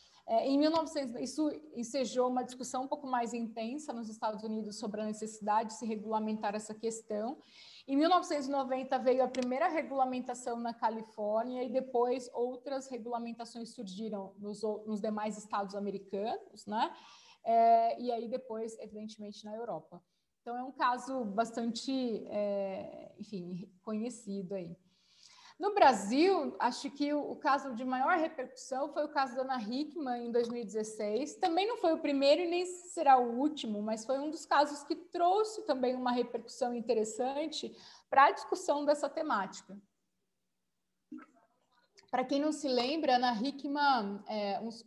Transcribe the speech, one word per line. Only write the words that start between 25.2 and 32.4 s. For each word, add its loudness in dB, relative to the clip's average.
No -2
Brasil, 6
acho 0
que -2
o, 0
o -8
caso 0
de -6
maior 2
repercussão -4
foi 0
o -4
caso 0
da 0
Ana -2
Hickman, -4
em -4
dois 4
mil -6
e -6
dezesseis. -4
Também 2
não -2
foi 2
o 0
primeiro 4